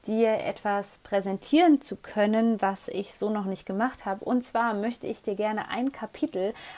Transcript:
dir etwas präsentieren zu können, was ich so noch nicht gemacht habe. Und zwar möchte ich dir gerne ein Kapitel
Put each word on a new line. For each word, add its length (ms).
dir 340
etwas 580
präsentieren 800
zu 160
können, 640
was 280
ich 260
so 160
noch 160
nicht 180
gemacht 400
habe. 200
Und 200
zwar 300
möchte 320
ich 160
dir 120
gerne 360
ein 220
Kapitel 600